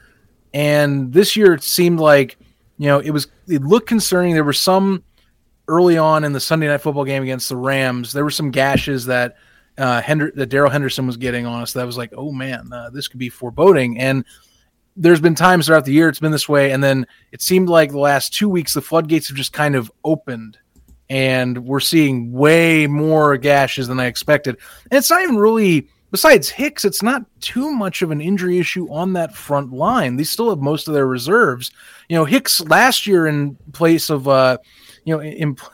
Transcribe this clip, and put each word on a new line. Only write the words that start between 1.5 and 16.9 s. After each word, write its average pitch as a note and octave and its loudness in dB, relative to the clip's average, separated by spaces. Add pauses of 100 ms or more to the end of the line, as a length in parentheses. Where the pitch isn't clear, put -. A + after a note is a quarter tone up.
it C#3+ -4
seemed F3 0
like, C#3+ 4 (420)
you D3 -4
know, C#3+ 2
it D3+ -6
was, D3 -4 (220)
it D#3 -2
looked G3+ 2
concerning. F3+ 0
There D#3 2
were C#3+ 0
some F#3+ 0 (640)
early E3+ 4
on D#3 2
in D3 -4
the C3+ -4
Sunday D#3+ -2
Night C#3+ -2
Football C#3+ -2
game C3+ -4
against C3 -6
the C3 -8
Rams, B2+ -4
there C#3 -4
were D3 -4
some C#3+ -4
gashes C3+ -2
that, B2 -2 (420)
uh, B2 0
Hender-, D3+ -2
that C#3 -4
Darrell C#3 4
Henderson C3+ -4
was B2 -6
getting A#2+ -6
on A#2 -8
us. A#2 -10
That B2 -6
was A#2+ -12
like, A#2+ -10
"Oh D3 -10
man, C3 -10
uh, A#2+ -16
this C3+ -12
could B2+ -16
be B2 -8
foreboding." B2+ 2
And C3+ -2 (720)
there's E3+ 6
been E3 2
times F3+ 4
throughout D#3 4
the C3+ -4
year D#3+ 4
it's - -4
been D#3 0
this D3 -4
way, C#3 2
and C3+ 0
then C3+ 0 (240)